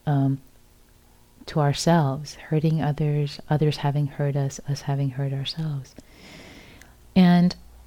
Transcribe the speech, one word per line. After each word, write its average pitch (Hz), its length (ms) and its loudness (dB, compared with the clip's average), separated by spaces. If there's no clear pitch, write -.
um, 139 340 0
to - 120 -2
ourselves, 143 760 0
hurting 156 480 -2
others, 147 560 -2
others 151 280 2
having 143 280 0
hurt 143 300 -4
us, 139 240 -2
us 139 120 -4
having 139 300 -2
hurt 139 220 -4
ourselves. 139 640 -6
And 175 400 6